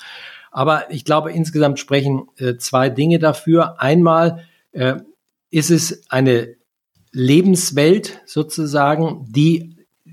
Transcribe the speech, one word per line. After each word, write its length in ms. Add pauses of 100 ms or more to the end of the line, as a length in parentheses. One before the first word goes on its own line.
(520)
Aber 380
ich 140
glaube, 280
insgesamt 480
sprechen, 480 (100)
äh, 180
zwei 340
Dinge 300
dafür. 600
Einmal, 640 (260)
äh, 240 (560)
ist 180
es 400
eine 460 (560)
Lebenswelt 1120
sozusagen, 1040
die, 460 (380)